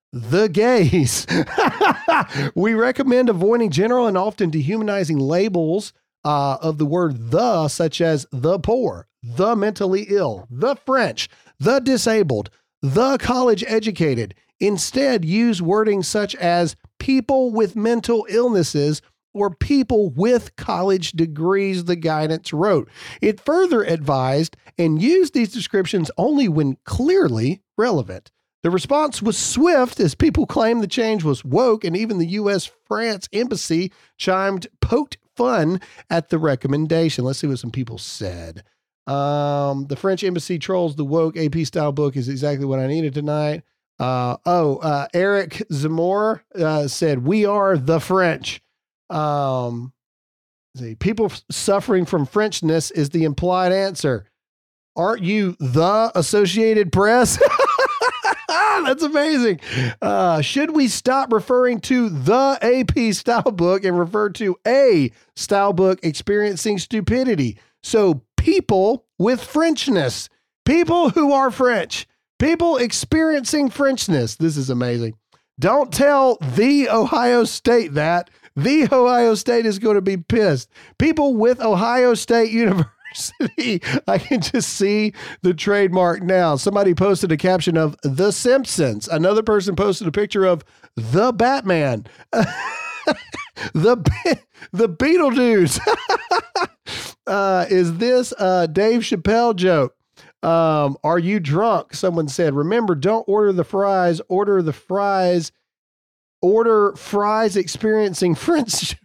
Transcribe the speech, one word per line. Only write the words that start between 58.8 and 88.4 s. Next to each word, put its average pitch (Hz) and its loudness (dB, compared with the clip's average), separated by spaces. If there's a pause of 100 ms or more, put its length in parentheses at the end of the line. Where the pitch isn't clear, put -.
That's 269 0
amazing. 285 0 (420)
Uh, 190 2
should 294 -2
we 285 4
stop 254 0
referring 247 2
to 247 0
the 220 2
A 247 2
P 226 0
style 233 0
book 190 0
and 180 0
refer 202 0
to 185 -4 (100)
a 220 4 (260)
style 202 0
book 185 2
experiencing 202 -2
stupidity? 208 -2 (240)
So 190 2 (140)
people 233 2 (120)
with 233 2
Frenchness, 269 0 (360)
people 330 2
who 285 2
are 269 2
French, 240 -2 (320)
people 330 2
experiencing 285 0
Frenchness. 185 0
This 160 0
is 135 -4
amazing. 120 -2 (420)
Don't 226 2
tell 269 4 (180)
the 262 2
Ohio 240 2
State 220 0
that. 165 0 (260)
The 247 2
Ohio 247 4
State 233 0
is 202 0
gonna 208 2
be 190 -2
pissed. 175 0 (300)
People 294 2
with 240 2
Ohio 233 2
State 226 2
University. 208 2
<laughs> - -20 (140)
<laughs> - -6
University. 233 -2 (240)
I 196 2
can 240 -2
just 202 -4
see 208 0 (300)
the 180 2
trademark 185 2
now. 175 2
Somebody 196 2
posted 185 2
a 156 2
caption 180 0
of 156 0
The 151 0
Simpsons. 185 0